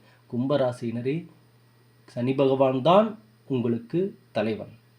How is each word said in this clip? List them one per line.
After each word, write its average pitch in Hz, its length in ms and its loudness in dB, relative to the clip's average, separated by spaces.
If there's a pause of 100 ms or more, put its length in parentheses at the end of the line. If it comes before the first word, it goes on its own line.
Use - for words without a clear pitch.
(300)
கும்பராசியினரே, 127 880 -2 (880)
சனி 127 260 -4
பகவான் 131 480 2
தான் 190 260 6 (420)
உங்களுக்கு 120 520 -2 (300)
தலைவன். - 420 -4 (260)